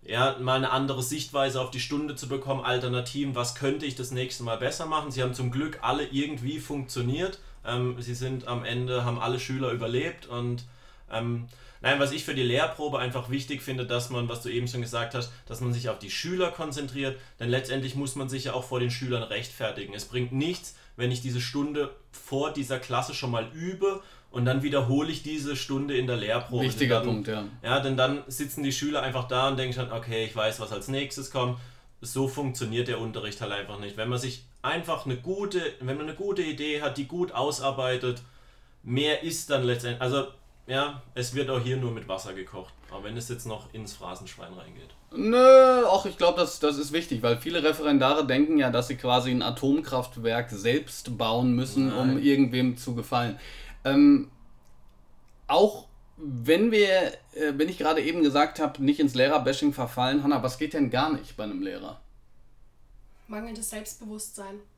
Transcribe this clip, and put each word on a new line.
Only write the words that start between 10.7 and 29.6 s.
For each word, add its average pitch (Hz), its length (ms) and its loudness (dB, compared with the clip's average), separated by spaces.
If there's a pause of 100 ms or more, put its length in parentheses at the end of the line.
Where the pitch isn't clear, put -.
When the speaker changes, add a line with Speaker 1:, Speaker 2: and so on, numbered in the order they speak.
Speaker 1:
ähm, 117 360 -4 (340)
nein, 139 180 2
was 139 140 2
ich 147 100 -6
für 147 120 -4
die 131 80 0
Lehrprobe 143 560 0
einfach 123 300 -4
wichtig 135 320 -4
finde, 127 240 -6
dass 120 240 -4
man, 120 200 -4
was 117 120 -8
du 123 80 -6
eben 120 200 -2
schon 123 120 -4
gesagt 117 320 -4
hast, 117 200 -6 (120)
dass 113 140 -12
man 123 140 0
sich 120 160 -4
auf 104 100 -4
die 101 120 -12
Schüler 175 400 -2
konzentriert, 139 680 -6 (220)
denn 120 80 -2
letztendlich 131 460 -2
muss 139 200 -4
man 135 140 -6
sich 131 160 -6
ja 117 80 -4
auch 123 100 -2
vor 127 160 -2
den 123 120 2
Schülern 120 320 -2
rechtfertigen. 104 680 -6
Es 101 120 -10
bringt 123 260 -4
nichts, 156 440 -2 (200)
wenn 123 160 0
ich 123 100 -4
diese 123 200 -4
Stunde 143 520 -2 (200)
vor 143 400 -2
dieser 135 260 -4
Klasse 127 340 -2
schon 127 180 -4
mal 117 220 -2
übe 185 480 -2 (280)
und 123 160 -2
dann 131 160 2
wiederhole 139 480 2
ich - 140 -6
diese 147 320 -4
Stunde 139 420 -4
in 127 80 0
der 123 120 0
Lehrprobe. 120 480 0
Speaker 2:
Wichtiger 123 340 4
Speaker 1:
Denn 113 80 -2
dann, 113 80 0
Speaker 2:
Punkt, 104 140 -4
ja. 107 140 -4 (200)
Speaker 1:
ja, 127 160 2
denn 135 160 0
dann 135 320 2
sitzen 139 340 -6
die 139 120 0
Schüler 143 280 -2
einfach 127 260 -4
da 127 200 2
und 135 100 0
denken 127 160 -2